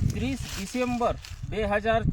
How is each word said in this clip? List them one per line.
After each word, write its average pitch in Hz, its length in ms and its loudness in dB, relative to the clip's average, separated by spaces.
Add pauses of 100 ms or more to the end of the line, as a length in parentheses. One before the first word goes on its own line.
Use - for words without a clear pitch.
ત્રીસ 240 380 0
ડિસેમ્બર 240 680 0 (340)
બે 202 180 -2
હજાર 214 340 2 (120)